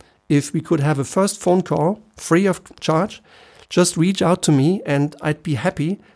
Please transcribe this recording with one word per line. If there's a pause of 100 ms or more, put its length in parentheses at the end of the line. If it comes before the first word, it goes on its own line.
(280)
if
we
could
have
a
first
phone
call, (160)
free
of (180)
charge. (480)
Just
reach
out
to
me
and
I'd
be
happy (160)